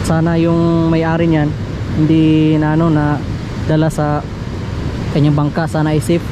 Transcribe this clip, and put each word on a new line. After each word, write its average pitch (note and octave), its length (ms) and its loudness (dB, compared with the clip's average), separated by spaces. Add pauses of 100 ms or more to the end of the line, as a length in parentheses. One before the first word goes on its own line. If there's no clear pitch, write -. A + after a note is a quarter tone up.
Sana E3 320 0
yung E3 560 2
may-ari E3 320 0
niyan, D3+ 240 2 (480)
hindi D#3 640 4
na, D3+ 160 0
ano, E3 160 2
na D3 240 0 (480)
dala D#3 240 2
sa D3 320 -2 (960)
kanyang D3 160 4
bangka. D3 320 0
Sana D#3 320 0
ay D3+ 80 2
safe. E3+ 160 0 (120)